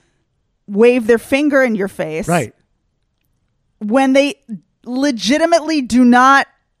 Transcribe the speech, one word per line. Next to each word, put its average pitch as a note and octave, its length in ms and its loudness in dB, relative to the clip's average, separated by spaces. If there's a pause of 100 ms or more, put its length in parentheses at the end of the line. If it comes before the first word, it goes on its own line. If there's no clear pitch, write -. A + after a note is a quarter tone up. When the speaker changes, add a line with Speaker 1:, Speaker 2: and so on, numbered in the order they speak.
(680)
Speaker 1:
wave A3+ 400 2
their A#3 120 2
finger C4+ 440 0
in A3+ 120 -2
your F#3+ 120 -4
face D#3+ 400 -10
Speaker 2:
Right. D#3 260 -2 (1300)
Speaker 1:
when C4 340 0
they C#4 220 0 (500)
legitimately C#4+ 960 -2
do B3 220 0
not B3+ 440 4 (320)